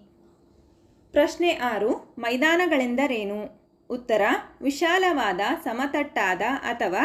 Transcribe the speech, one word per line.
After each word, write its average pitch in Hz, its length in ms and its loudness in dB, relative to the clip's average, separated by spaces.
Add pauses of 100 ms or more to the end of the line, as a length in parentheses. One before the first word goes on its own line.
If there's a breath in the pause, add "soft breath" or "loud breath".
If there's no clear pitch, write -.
(1120)
ಪ್ರಶ್ನೆ 330 400 2
ಆರು, 226 680 -2
ಮೈದಾನಗಳೆಂದರೇನು? 247 1400 0 (260)
ಉತ್ತರ, 233 320 0 (400)
ವಿಶಾಲವಾದ 285 800 2 (240)
ಸಮತಟ್ಟಾದ 214 800 -2 (200)
ಅಥವಾ 233 440 -2